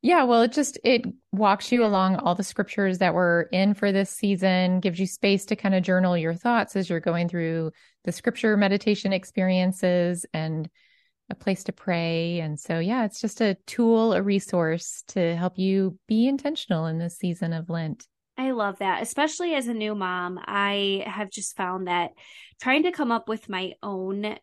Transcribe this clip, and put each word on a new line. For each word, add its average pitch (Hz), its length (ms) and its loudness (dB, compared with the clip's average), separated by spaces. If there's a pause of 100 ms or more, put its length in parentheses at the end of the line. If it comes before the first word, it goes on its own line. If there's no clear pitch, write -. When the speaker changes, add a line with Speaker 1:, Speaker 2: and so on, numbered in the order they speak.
Speaker 1:
Yeah, 330 220 4
well, 240 180 6
it 240 100 4
just, - 320 -2
it 247 220 4 (260)
walks 202 400 2
you 240 140 4
along 190 300 4
all 175 180 0
the 190 100 -2
scriptures 190 560 -2
that 175 140 2
we're 170 280 4
in 196 340 2
for 202 160 0
this 196 180 2
season, 185 680 2
gives 175 200 -2
you 190 60 2
space 196 400 0
to 214 100 -2
kind 196 200 0
of 185 80 2
journal 180 340 2
your 165 160 -2
thoughts 233 420 0
as 185 140 -2
you're 165 100 0
going 175 300 0
through 165 420 -2 (320)
the 175 80 -4
scripture - 460 0
meditation 202 560 2
experiences 185 1200 0
and 160 360 -4 (600)
a 202 60 -6
place - 300 -4
to - 60 -4
pray. 170 680 -2
And 151 200 -6
so, 165 200 -4
yeah, 220 260 0
it's - 160 -8
just - 200 -4
a 202 160 2 (100)
tool, 226 460 4
a 185 100 2
resource 175 840 -2
to 170 260 0
help 180 240 -2
you 190 480 0
be 226 200 2
intentional 269 600 -2
in 160 100 -4
this 170 200 -6
season 170 360 -4
of 165 160 -6
Lent. 165 380 -6 (300)
Speaker 2:
I 262 140 -2
love 202 280 -2
that, 190 240 0
especially 311 500 -2
as 262 140 -2
a 240 60 -4
new 214 200 -4
mom. 185 500 -4
I 202 600 0
have 202 240 -8
just - 260 -12
found 185 320 -4
that 175 240 0 (480)
trying 269 240 2
to 349 80 0
come 277 200 -2
up 226 180 -2
with 220 200 -6
my 185 240 -6 (100)
own 202 600 -6